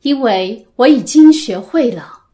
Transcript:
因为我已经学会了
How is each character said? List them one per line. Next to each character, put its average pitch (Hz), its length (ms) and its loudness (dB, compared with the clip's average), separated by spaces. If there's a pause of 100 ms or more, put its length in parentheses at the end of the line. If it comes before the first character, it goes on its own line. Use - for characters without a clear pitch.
因 277 180 -4
为 202 560 -4
我 254 120 0
已 269 140 2
经 311 320 4
学 196 260 -4
会 262 300 -4
了 - 440 -14